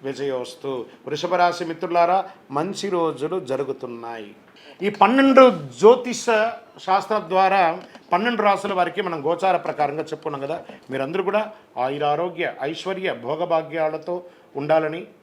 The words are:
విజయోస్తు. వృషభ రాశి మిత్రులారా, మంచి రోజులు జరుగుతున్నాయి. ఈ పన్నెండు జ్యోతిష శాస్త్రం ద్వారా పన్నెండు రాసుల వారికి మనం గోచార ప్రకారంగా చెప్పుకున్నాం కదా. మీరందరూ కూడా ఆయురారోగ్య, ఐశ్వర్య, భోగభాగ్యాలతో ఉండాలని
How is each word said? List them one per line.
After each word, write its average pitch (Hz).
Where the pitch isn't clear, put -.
విజయోస్తు. 131
వృషభ 160
రాశి 175
మిత్రులారా, 175
మంచి 185
రోజులు 160
జరుగుతున్నాయి. 120
ఈ 196
పన్నెండు 262
జ్యోతిష 220
శాస్త్రం 196
ద్వారా 185
పన్నెండు 214
రాసుల 202
వారికి 175
మనం 170
గోచార 175
ప్రకారంగా 151
చెప్పుకున్నాం 147
కదా. 151
మీరందరూ 143
కూడా 208
ఆయురారోగ్య, 147
ఐశ్వర్య, 180
భోగభాగ్యాలతో 156
ఉండాలని 156